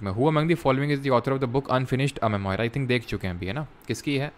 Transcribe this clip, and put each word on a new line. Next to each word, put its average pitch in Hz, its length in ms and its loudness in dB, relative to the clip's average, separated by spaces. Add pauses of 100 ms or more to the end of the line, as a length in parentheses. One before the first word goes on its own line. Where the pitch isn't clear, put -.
में। 95 80 -2
Who 113 120 0
among 156 240 2
the 165 100 2
following 143 400 2
is 139 100 -4
the 131 120 4
author 135 200 0
of 135 60 -2
the 120 100 -2
book 135 240 2
Unfinished, 131 440 0
A 107 120 2
Memoir? 98 220 0
I 117 120 2
think 135 180 -4
देख 120 180 0
चुके 98 220 -4
हैं 90 80 -4
अभी, 90 100 -6
है 95 80 -4
ना, 143 140 -6 (200)
किसकी 139 300 -2
है? 147 200 -4